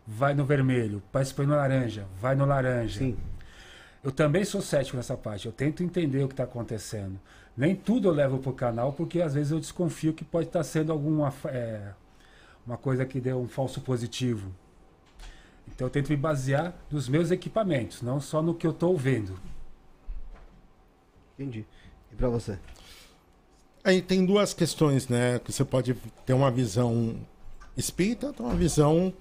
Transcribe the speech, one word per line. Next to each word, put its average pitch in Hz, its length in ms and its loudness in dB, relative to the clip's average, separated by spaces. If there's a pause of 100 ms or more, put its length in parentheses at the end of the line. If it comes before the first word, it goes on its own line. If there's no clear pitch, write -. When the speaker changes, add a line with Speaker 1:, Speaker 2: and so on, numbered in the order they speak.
Speaker 1:
vai 123 260 0
no 143 120 2
vermelho. 127 680 2
Peço 135 240 0
pra 143 80 0
ir 139 40 4
no 147 80 4
laranja, 127 520 2 (120)
vai 127 140 0
no 139 120 4
laranja. 127 540 2
Speaker 2:
Sim. 127 180 0 (840)
Speaker 1:
Eu 135 100 -4
também 156 340 4
sou 196 160 -4
cético 135 360 -2
nessa 120 200 -6
parte. 107 280 -8
Eu 113 60 -6
tento 151 320 -2
entender 165 400 0
o 135 60 0
que 135 60 -10
tá 131 80 -2
acontecendo. 107 760 -8 (360)
Nem 165 200 2
tudo 202 320 2
eu 175 60 6
levo 135 260 2
pro 131 140 -4
canal, 120 400 0
porque 170 280 -2
às 156 120 0
vezes 147 180 0
eu 160 80 0
desconfio 156 540 -2
que 160 100 -8
pode 165 240 -2
tá 165 160 0
sendo 156 280 0
alguma 151 380 2
fa-, 147 220 -8
é, 110 420 -6 (720)
uma 117 120 -8
coisa 131 280 0
que 131 140 -6
deu 127 200 0
um 123 80 -4
falso 135 340 -4
positivo. 117 680 -2 (1160)
Então - 200 -6
eu 127 40 -4
tento 143 180 0
me 151 80 4
basear 135 560 0 (180)
nos 143 160 -4
meus 156 240 2
equipamentos, 180 680 -2
não 123 180 -2
só 156 220 -2
no 165 120 0
que 170 140 -4
eu 151 60 0
tô 170 160 2
ouvindo. 120 500 0 (2000)
Speaker 2:
Entendi. 123 280 -8 (460)
E 101 40 -20
pra 127 120 2
você? 117 300 -2 (1300)
Speaker 3:
Aí 185 180 6
tem 185 240 4
duas 196 280 4
questões, 147 540 2
né? 123 320 2
Que - 140 -8
você 139 100 0
pode 127 300 0 (320)
ter 131 80 2
uma 131 180 6
visão 117 640 2 (640)
espírita, 226 560 -2
tem 220 120 -8
uma 123 100 0
visão 170 640 4